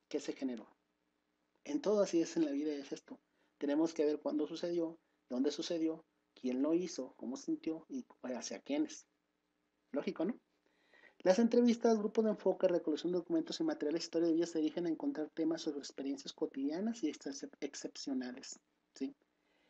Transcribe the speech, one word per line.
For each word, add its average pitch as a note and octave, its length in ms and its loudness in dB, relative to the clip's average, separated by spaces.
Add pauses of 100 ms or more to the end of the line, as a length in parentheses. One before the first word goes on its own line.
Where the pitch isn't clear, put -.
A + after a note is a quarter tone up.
¿Qué C#3+ 140 -4
se - 100 -6
generó? B2 380 -6 (960)
En D3 160 -2
todo G#3 200 4
así F3 200 4
es - 160 -2
en D#3+ 80 4
la C#3+ 60 -2
vida, D3 220 -2
es C#3+ 200 -8
esto. - 260 -14 (380)
Tenemos D3+ 360 2
que D3+ 120 2
ver D3 160 2
cuándo D3 260 0
sucedió, E3 500 -2 (320)
dónde C3+ 220 2
sucedió, D#3+ 540 -2 (280)
quién B2+ 280 -2
lo D3+ 120 2
hizo, E3+ 440 -2
cómo B2 180 -6
sintió D#3+ 540 -6
y C3 160 -6 (160)
hacia B2 400 -8
quiénes. - 440 -4 (840)
Lógico, D#3+ 320 -2
¿no? A3 160 -4 (800)
Las F#3 200 6
entrevistas, A#3 580 6
grupo G#3 240 2
de G#3+ 80 4
enfoque, F#3+ 380 4
recolección E3 440 2
de F3+ 60 2
documentos E3 420 0
y E3 40 0
materiales, D3+ 400 0
historia E3+ 240 2
de D#3+ 80 6
vida E3+ 100 4
se E3+ 140 -4
dirigen E3 260 0
a E3 40 0
encontrar D3 420 -2
temas D#3+ 320 0
sobre C#3+ 160 -2
experiencias C#3 520 -6
cotidianas D#3+ 720 -2
y D3+ 80 0
excep-, - 480 -10
excepcionales, C3+ 1000 -8 (340)
¿sí? - 220 -6 (540)